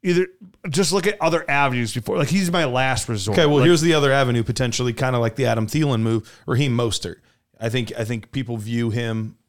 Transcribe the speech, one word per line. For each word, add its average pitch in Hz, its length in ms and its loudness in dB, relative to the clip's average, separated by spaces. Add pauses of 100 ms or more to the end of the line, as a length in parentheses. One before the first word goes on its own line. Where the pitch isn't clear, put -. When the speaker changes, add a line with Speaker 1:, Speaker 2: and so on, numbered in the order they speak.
Speaker 1:
either 180 240 2 (420)
just 156 240 0
look 190 140 0
at 208 160 -2
other 165 280 0
avenues 127 440 0
before. - 240 -2
Like, 143 100 0
he's 180 220 0
my 170 160 0
last 127 420 0
resort. 104 300 -2
Speaker 2:
Okay, 160 80 6
well, 147 140 4
Speaker 1:
Like, 127 60 6
Speaker 2:
here's 170 140 6
the 165 140 4
other 143 180 4
avenue, 123 300 2
potentially, 123 500 -2
kinda 127 260 0
like 117 180 0
the 131 100 0
Adam 113 200 0
Thielen 139 360 0
move, 113 280 -2 (160)
Raheem 127 300 0
Mostert. 107 400 -4 (420)
I 113 120 -4
think, 117 280 -4
I 117 60 -4
think 110 260 -8
people 120 280 -6
view 117 320 -2
him 110 480 -4 (100)